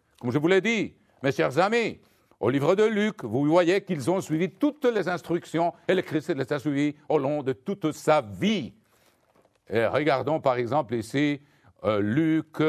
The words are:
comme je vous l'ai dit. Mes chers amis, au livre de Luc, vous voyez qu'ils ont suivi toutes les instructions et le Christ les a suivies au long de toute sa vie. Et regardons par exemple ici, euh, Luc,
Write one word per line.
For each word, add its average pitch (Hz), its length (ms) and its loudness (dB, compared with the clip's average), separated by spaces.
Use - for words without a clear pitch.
comme 120 120 -4
je 147 80 0
vous 151 80 2
l'ai 190 120 4
dit. 196 360 0
Mes 139 100 2
chers 147 280 0
amis, 208 400 0
au 107 100 2
livre 143 240 2
de 202 100 4
Luc, 214 400 0
vous 127 220 -2
voyez 180 380 4
qu'ils 151 260 -4
ont 185 100 0
suivi 160 300 -2
toutes 294 360 -2
les 214 220 0
instructions 170 680 -4
et 165 60 2
le 185 80 2
Christ 156 340 -4
les 135 160 -6
a 151 60 0
suivies 143 380 -2
au 147 120 2
long 143 240 -2
de 127 100 -2
toute 156 380 -6
sa 151 300 2
vie. 117 520 -4
Et 110 160 2
regardons 135 540 0
par 131 160 2
exemple 123 400 -2
ici, 139 440 -2
euh, 104 180 2
Luc, 156 560 0